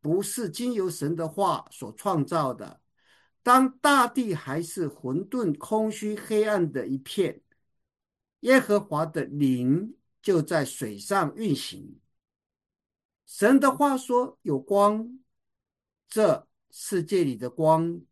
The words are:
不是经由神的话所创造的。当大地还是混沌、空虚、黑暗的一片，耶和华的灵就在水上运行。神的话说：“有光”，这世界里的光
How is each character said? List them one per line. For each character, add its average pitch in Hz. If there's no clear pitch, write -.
不 170
是 202
经 240
由 190
神 160
的 165
话 180
所 107
创 170
造 147
的。 104
当 254
大 277
地 233
还 147
是 165
混 139
沌、 208
空 220
虚、 214
黑 214
暗 185
的 127
一 135
片， -
耶 254
和 208
华 165
的 156
灵 139
就 180
在 151
水 107
上 170
运 208
行。 -
神 254
的 277
话 277
说 247
：“有 143
光”， 214
这 160
世 -
界 180
里 131
的 123
光 165